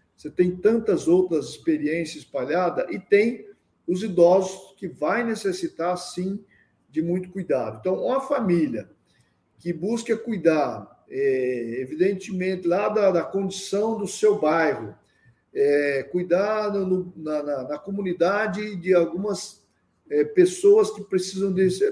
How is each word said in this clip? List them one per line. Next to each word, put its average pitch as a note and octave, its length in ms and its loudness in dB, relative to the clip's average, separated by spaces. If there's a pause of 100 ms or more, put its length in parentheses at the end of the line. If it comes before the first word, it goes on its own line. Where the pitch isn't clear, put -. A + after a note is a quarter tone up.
(160)
você - 140 -14
tem F3+ 260 2
tantas G#3 520 2
outras E3+ 420 2
experiências D#3 720 -4
espalhadas E3+ 680 -2
e G3 80 -6
tem A3 480 2 (400)
os F#3 160 -2
idosos F3+ 760 4
que G3 100 -10
vai E3 360 -2
necessitar, F3+ 720 -4
sim, F#3 480 -8 (460)
de D#3 100 -2
muito F3+ 300 -4
cuidado. B2 480 -4
Então, - 260 -2
uma C4 160 0
família F3 640 0 (720)
que E3+ 160 -6
busca G#3+ 420 -2
cuidar, D3+ 920 -2
é, B2+ 720 -2
evidentemente, F#3 840 -2
lá G3 200 0
da, G#3 220 2
da E3+ 140 2
condição G3 720 -4
do G3+ 100 -6
seu G3+ 320 2
bairro, D3+ 560 0 (580)
é, C#3+ 500 2
cuidar G3 680 0
no, F#3 460 -2
na, D3+ 260 -4
na, C#3+ 200 -4
na C#3+ 140 -6
comunidade G3 1000 -2
de F3 160 0
algumas, F3 760 -2 (420)
é, D3 140 2
pessoas F#3+ 680 4
que - 120 -12
precisam F#3+ 480 -2
disso, F#3 280 2 (120)